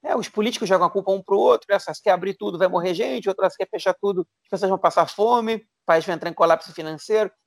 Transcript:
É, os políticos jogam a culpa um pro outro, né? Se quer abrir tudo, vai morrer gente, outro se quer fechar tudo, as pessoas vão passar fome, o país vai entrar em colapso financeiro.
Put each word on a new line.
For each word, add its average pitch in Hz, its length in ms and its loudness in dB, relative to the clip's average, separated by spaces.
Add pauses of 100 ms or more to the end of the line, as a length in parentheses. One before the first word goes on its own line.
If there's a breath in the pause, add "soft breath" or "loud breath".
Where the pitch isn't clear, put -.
É, 269 120 -2
os 226 120 -4
políticos 214 400 -4
jogam 180 200 4
a - 20 2
culpa 190 220 -2
um 196 100 0
pro 196 160 0
outro, 233 320 4
né? 202 80 2
Se - 240 -8
quer 208 100 2
abrir 180 240 -2
tudo, 196 240 -8
vai 185 80 4
morrer 180 260 0
gente, 240 360 -4
outro 185 200 0
se - 80 -10
quer 190 100 -4
fechar 180 320 -2
tudo, 196 220 -2 (220)
as - 60 -20
pessoas 190 200 -2
vão 190 80 0
passar 170 300 2
fome, 226 480 0
o 214 60 -10 (240)
país 165 200 4
vai 180 100 -2
entrar 165 140 -8
em 165 40 -10
colapso 165 400 2
financeiro. 165 580 -2 (160)